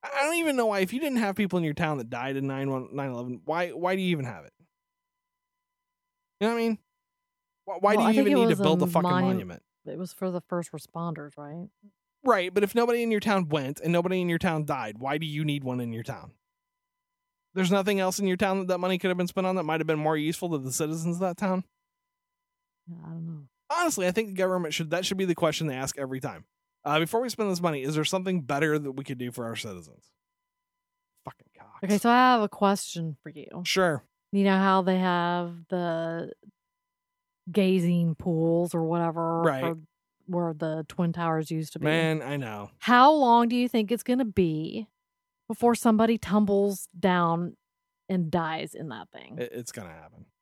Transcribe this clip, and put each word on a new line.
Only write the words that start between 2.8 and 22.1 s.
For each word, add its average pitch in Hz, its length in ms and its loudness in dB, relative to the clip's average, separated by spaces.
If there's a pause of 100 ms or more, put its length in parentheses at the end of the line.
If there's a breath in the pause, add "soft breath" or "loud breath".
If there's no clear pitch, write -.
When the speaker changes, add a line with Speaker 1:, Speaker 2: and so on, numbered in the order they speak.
Speaker 1:
nine 139 180 -6
eleven, 123 360 -8
why, 170 240 -2
why 175 260 -2
do 190 60 -2
you 185 80 0
even 147 160 0
have 92 180 -12
it? - 80 -20 (1900)
You 208 60 2
know 233 60 2
what 233 60 0
I 226 40 2
mean? 226 140 0 (880)
Why, 185 140 -8
why 202 160 6
Speaker 2:
Well, 208 80 4
Speaker 1:
do 220 40 4
Speaker 2:
I 220 40 6
Speaker 1:
you 220 60 6
Speaker 2:
think 277 100 6
Speaker 1:
even 294 60 6
Speaker 2:
it - 80 6
Speaker 1:
need - 20 6
to 175 60 6
Speaker 2:
was 160 100 2
a - 40 0
Speaker 1:
build 180 160 4
the 180 80 2
fucking 170 220 2
Speaker 2:
monu- 180 120 4
Speaker 1:
monument? 185 420 -2 (220)
Speaker 2:
It 175 120 -10
was 180 160 -10
for 185 160 -6
the 175 120 -6
first 175 320 -6
responders, 156 640 -10
right? 151 320 -14 (540)
Speaker 1:
Right, 190 300 4
but 202 100 4
if 196 120 -2
nobody 240 280 2
in 226 80 0
your 214 100 2
town 196 260 2
went 143 320 -2
and 170 140 0
nobody 180 280 2
in 175 60 0
your 170 100 0
town 160 280 0
died, 120 320 -4
why 135 200 -4
do 160 80 -4
you 151 200 -4
need 143 180 -2
one 127 160 -4
in 117 140 -6
your 113 100 -8
town? - 300 -12 (1200)
There's 185 180 0
nothing 196 280 2
else 185 200 0
in 202 80 0
your 185 100 2
town 196 220 2
that 185 80 -4
that 180 120 0
money 185 200 0
could 190 80 -2
have 180 100 0
been 180 100 0
spent 185 200 -2
on 185 80 0
that 180 80 -2
might 156 160 -2
have 156 80 -2
been 160 100 0
more 156 200 0
useful 156 320 -4
to 160 100 -2
the 131 120 -6
citizens 160 440 -4
of 180 60 -4
that 180 160 -2
town? 185 260 -2 (1200)